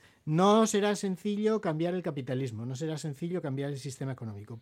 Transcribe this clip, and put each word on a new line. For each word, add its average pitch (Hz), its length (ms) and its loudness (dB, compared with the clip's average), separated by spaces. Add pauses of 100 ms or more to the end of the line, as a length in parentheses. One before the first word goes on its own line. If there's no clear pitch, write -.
(260)
no 202 400 6
será 208 300 2
sencillo 208 680 0
cambiar 170 320 0
el 180 80 -2
capitalismo, 127 640 -4
no 131 100 -6
será 156 220 -4
sencillo 165 420 -4
cambiar 139 300 -4
el 143 80 -6
sistema 135 360 -6
económico, 110 480 -10